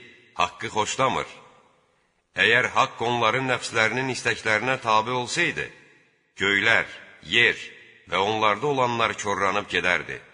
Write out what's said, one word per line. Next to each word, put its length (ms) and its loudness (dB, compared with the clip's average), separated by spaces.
haqqı 360 -4
xoşlamır. 600 -2
Əgər 380 4
haqq 260 0
onların 480 0
nəfslərinin 600 -2
istəklərinə 720 -2
tabe 320 2
olsaydı, 540 -4
göylər, 480 2
yer 380 2
və 100 -2
onlarda 480 2
olanlar 480 0
korlanıb 560 -2
gedərdi. 480 -2